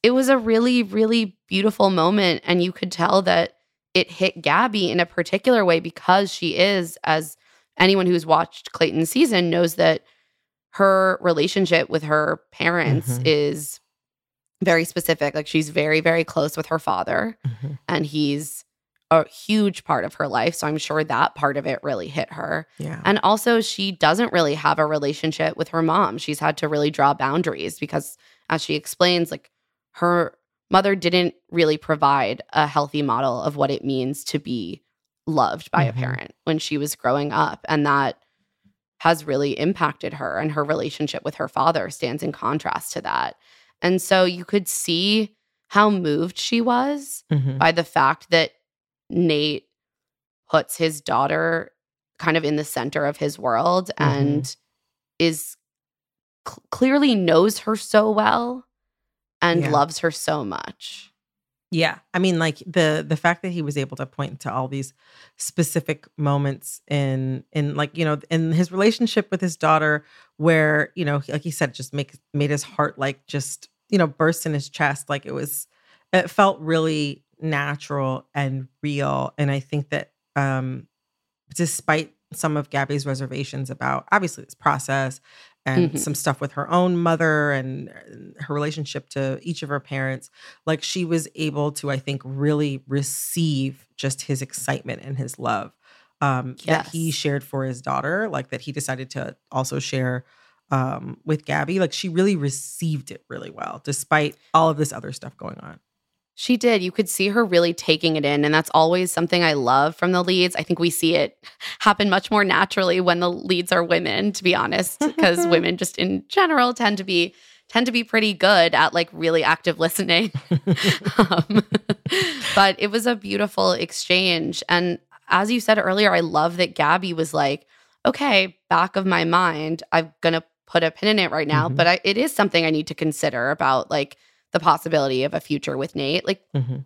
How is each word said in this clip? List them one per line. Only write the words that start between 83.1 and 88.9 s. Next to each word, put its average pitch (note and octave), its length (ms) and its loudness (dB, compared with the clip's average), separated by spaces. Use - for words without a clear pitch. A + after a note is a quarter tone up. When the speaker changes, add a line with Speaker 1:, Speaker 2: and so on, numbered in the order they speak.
Speaker 2:
about, - 420 -4
obviously, F#3+ 320 -2
this - 120 -20
process C3+ 640 -2
and C#3+ 260 2
Speaker 1:
Mm-hmm. D3 80 -6
Speaker 2:
some D3 180 -4
stuff - 260 -2
with C#3+ 120 -6
her - 180 -8
own F3+ 260 2
mother D#3+ 540 2
and, C3+ 380 -6
and - 320 -20
her D3 160 -10
relationship D3 540 -6